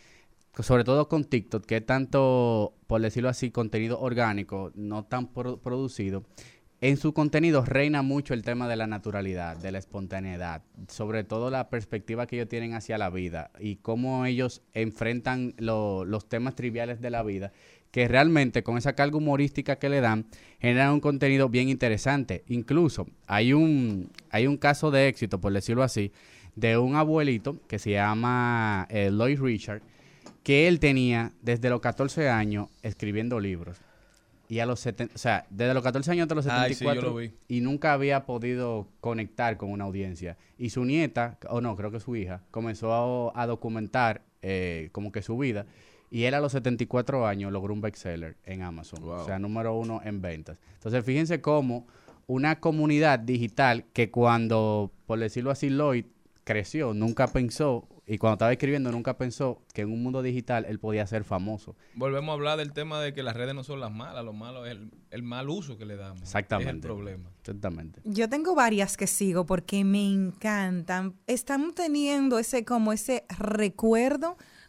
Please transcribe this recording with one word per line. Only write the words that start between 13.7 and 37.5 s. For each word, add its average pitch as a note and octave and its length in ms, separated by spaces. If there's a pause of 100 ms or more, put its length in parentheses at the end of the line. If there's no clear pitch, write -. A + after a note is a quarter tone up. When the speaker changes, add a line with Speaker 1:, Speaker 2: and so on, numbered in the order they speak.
Speaker 1:
cómo B2+ 500
ellos B2+ 340 (140)
enfrentan A#2 840
lo-, G#2+ 480
los G#2 240
temas B2 240
triviales A#2 480
de B2 80
la A#2 140
vida, G2 280 (400)
que B2 160
realmente C3 560
con A#2 140
esa C3+ 160
carga D3 240
humorística C#3+ 600
que C#3 120
le C#3+ 120
dan, A2 240 (340)
generan B2+ 340
un D3 60
contenido C#3 500
bien B2+ 200
interesante. B2+ 800
Incluso A#2+ 600 (200)
hay A2+ 260
un, C3 580 (180)
hay A2+ 160
un C#3+ 120
caso D3 340
de C3+ 160
éxito, G#2+ 320
por G2 140
decirlo A#2 300
así, G#2+ 280 (440)
de A2+ 220
un B2+ 180
abuelito D3+ 600 (120)
que G#2+ 120
se G#2 120
llama, A2 1000
eh, G2+ 220
Lloyd B2+ 280
Richard, G#2+ 420 (640)
que C#3+ 240
él F3 120
tenía B2+ 520 (100)
desde A#2+ 280
los A#2+ 100
catorce C#3 500
años G#2+ 400 (140)
escribiendo A2 560
libros. F2 380 (720)
Y A2+ 100
a A#2 60
los B2 200
seten-, A#2+ 280
o - 40
sea, G#2+ 320
desde A#2+ 240
los C3 100
catorce C3 280
años F3 120
hasta D#3+ 120
los C#3 120
Speaker 2:
Ay, B2 260
sí, D#3 120
yo D3 60
Speaker 1:
setenta - 20
y - 80
cuatro, B2+ 80
Speaker 2:
lo A#2 80
vi. A#2 160 (140)
Speaker 1:
y B2 140